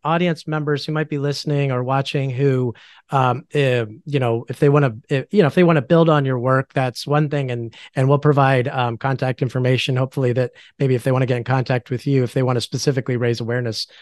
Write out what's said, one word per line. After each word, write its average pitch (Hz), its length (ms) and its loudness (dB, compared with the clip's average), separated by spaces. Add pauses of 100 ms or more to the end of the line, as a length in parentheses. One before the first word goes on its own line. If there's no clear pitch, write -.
audience 165 440 -2
members 151 380 -4
who 156 60 -6
might 156 160 -2
be 151 100 -6
listening 143 540 -2
or 123 100 -2
watching 135 480 -2
who, 127 440 0 (360)
um, 131 440 0
eh, 127 320 0 (200)
you 143 140 -2
know, 117 300 0
if 123 100 -10
they 151 80 4
wanna, 143 300 2 (120)
eh, 135 220 -2
you 202 100 4
know, 156 60 4
if - 80 -2
they 180 80 4
wanna 165 180 4
build 165 280 4
on 147 160 2
your 131 120 -2
work, 131 360 0
that's 127 340 -4
one 147 220 0
thing. 139 220 -4
And, 117 220 -8 (220)
and 131 140 2
we'll 143 100 6
provide, 135 480 4
um, 120 300 -2
contact 131 440 -4
information, 127 540 0
hopefully 127 380 -2
that 123 180 -2 (260)
maybe 135 180 0
if 120 80 -4
they 135 100 0
wanna 127 120 0
get 123 120 -2
in 117 80 -8
contact 127 440 -2
with 123 160 -6
you, 135 180 2
if 120 100 -4
they 135 100 0
wanna 123 160 0
specifically 131 560 -4
raise 120 240 -2
awareness 120 480 -6 (140)